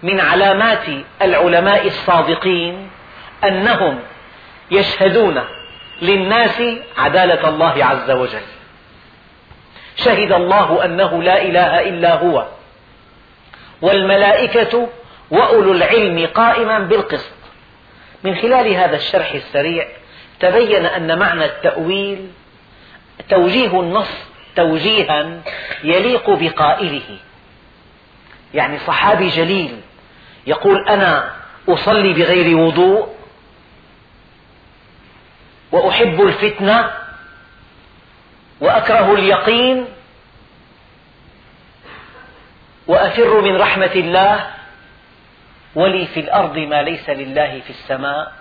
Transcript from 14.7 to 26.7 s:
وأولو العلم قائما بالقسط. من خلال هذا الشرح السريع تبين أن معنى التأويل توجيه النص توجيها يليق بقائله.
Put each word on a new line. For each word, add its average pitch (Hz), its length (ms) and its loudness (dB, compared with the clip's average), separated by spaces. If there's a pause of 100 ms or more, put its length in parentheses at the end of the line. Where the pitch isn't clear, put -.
وأولو 190 420 4
العلم 175 540 0
قائما 226 520 0
بالقسط. 196 540 -4 (920)
من 185 120 -2
خلال 233 380 2
هذا 180 220 0
الشرح 170 360 -2
السريع 151 560 -4 (520)
تبين 196 460 2
أن 165 320 -2
معنى 170 260 0
التأويل 190 840 -4 (1000)
توجيه 185 520 2
النص 180 300 -4 (460)
توجيها 165 840 -2 (440)
يليق 202 460 0
بقائله. 156 880 -2 (1400)